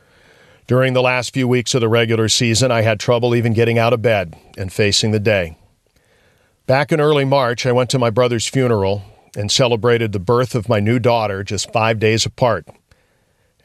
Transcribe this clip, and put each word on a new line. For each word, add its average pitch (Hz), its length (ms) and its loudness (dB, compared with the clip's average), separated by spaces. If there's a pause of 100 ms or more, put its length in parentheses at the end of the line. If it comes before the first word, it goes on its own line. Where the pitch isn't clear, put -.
(680)
During 127 280 0
the 127 80 2
last 127 320 -2
few 131 120 -2
weeks 123 280 0
of 104 80 0
the 113 80 0
regular 113 360 2
season, 120 460 0
I 117 80 0
had 110 180 0
trouble 120 360 0
even 117 180 0
getting 117 260 2
out 117 140 2
of 120 80 0
bed 104 340 0 (220)
and 95 160 -10
facing 107 380 0
the 107 100 0
day. 98 380 -2 (1080)
Back 135 240 0
in 156 120 2
early 147 240 2
March, 131 400 0
I 123 60 2
went 123 180 0
to 139 80 0
my 123 100 2
brother's 120 380 0
funeral 104 560 0 (340)
and 104 160 -4
celebrated 117 600 0
the 104 60 -4
birth 120 360 -2
of 113 120 -4
my 113 140 0
new 113 180 0
daughter 107 460 -2
just - 260 -8
five 113 280 0
days 110 260 0
apart. 107 420 -2 (1000)